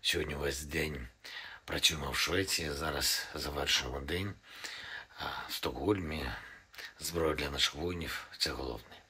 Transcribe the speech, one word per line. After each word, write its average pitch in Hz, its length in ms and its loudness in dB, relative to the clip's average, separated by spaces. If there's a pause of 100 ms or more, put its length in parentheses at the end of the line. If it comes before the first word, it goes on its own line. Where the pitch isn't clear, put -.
сьогодні 76 340 2
весь 71 280 0
день 76 460 -2 (560)
працюємо - 460 2
в 65 60 -2
Швеції, 85 540 2
зараз 73 640 2
завершуємо 71 680 0
день, 87 340 -2 (840)
а, - 60 -4 (240)
в - 40 -6
Стокгольмі. 78 800 2 (720)
Зброя 80 340 2
для 71 160 -2
наших 69 240 4
воїнів — 85 520 -2 (120)
це - 120 2
головне. - 600 -6